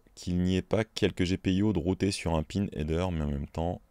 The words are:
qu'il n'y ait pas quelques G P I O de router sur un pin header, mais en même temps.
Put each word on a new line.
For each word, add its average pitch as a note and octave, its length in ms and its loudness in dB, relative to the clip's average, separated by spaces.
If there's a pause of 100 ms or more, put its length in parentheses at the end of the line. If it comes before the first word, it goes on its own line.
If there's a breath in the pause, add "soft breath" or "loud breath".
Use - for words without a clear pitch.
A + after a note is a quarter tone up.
(160)
qu'il F2+ 220 -2
n'y F2+ 180 2
ait F2+ 60 4
pas G#2 220 0
quelques - 420 0
G F2+ 120 0
P F#2 160 0
I F#2+ 80 2
O G#2+ 120 2
de F2+ 60 0
router F#2 320 2
sur E2 240 -2
un D#2 80 2
pin G2 300 -2
header, D#2+ 380 0
mais D#2+ 100 -2
en D2 80 0
même C#2+ 180 -4
temps. E2+ 440 -4